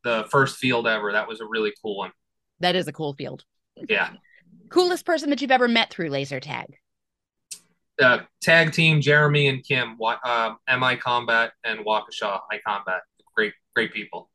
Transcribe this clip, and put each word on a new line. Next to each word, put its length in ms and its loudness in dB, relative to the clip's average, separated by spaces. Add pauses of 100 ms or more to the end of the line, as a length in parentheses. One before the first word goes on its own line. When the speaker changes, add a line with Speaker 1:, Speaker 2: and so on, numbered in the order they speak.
Speaker 1:
the 260 0
first 280 2
field 300 0
ever. 260 0
That 140 0
was 140 -12
a 40 -10
really 360 -2
cool 160 -6
one. 140 -10 (480)
Speaker 2:
That 160 0
is 120 -2
a 60 -10
cool 200 -6
field. 300 -12 (440)
Speaker 1:
Yeah. 240 -2 (580)
Speaker 2:
Coolest 360 0
person 240 -2
that 120 0
you've 100 -2
ever 160 4
met 220 2
through 200 -6
laser 300 -4
tag? 380 -12 (1200)
Speaker 1:
Uh, 180 6 (220)
tag 300 4
team, 300 4
Jeremy 460 4
and 160 -2
Kim, 340 -4
Wa-, 260 -2
uh, 300 0 (140)
M 160 0
I 120 2
Combat 560 0 (120)
and 220 -6
Waukesha 540 -2 (120)
I 140 -6
Combat. 360 -4 (340)
Great, 180 0 (220)
great 180 0
people. 420 -12